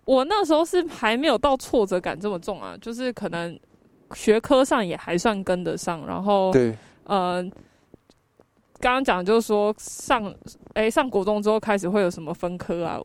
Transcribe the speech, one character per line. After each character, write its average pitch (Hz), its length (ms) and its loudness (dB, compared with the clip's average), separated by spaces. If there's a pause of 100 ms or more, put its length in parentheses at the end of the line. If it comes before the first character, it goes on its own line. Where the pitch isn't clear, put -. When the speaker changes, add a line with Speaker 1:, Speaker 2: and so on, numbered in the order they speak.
Speaker 1:
我 262 180 4
那 403 220 0
时 311 80 2
候 311 100 4
是 349 220 0
还 233 320 -2
没 294 80 -2
有 269 100 4
到 269 220 2
挫 240 260 0
折 185 160 0
感 170 200 -6
这 208 100 -6
么 185 80 -4
重 170 240 -8
啊， 92 180 -12
就 226 140 -12
是 254 180 -6
可 202 180 -8
能 170 300 -8 (540)
学 220 260 2
科 269 240 4
上 262 220 2
也 160 100 -4
还 170 220 -2
算 196 260 0
跟 180 200 -2
得 160 120 -4
上， 170 300 -6
然 180 200 -6
后， 196 260 4
Speaker 2:
对。 117 260 4 (280)
Speaker 1:
呃， 180 360 -2 (1400)
刚 247 140 2
刚 269 100 0
讲 180 220 0
就 226 160 4
是 - 60 -4
说 208 320 2
上， - 520 -2 (420)
诶， 220 160 2
上 262 200 2
国 202 140 0
中 208 180 0
之 208 80 2
后 214 100 4
开 208 180 0
始 180 120 -4
会 208 120 2
有 175 100 2
什 165 100 -10
么 156 120 -8
分 175 240 -6
科 170 260 -4
啊， - 220 -4